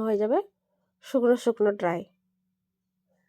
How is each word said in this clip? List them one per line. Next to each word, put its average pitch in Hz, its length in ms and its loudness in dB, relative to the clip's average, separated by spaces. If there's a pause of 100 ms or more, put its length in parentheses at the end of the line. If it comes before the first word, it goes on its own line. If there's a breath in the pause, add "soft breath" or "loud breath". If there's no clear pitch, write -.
হয়ে 220 180 0
যাবে, 233 160 0 (680)
শুকনো 247 400 2
শুকনো 208 260 2 (100)
ড্রাই, 170 220 -2 (1300)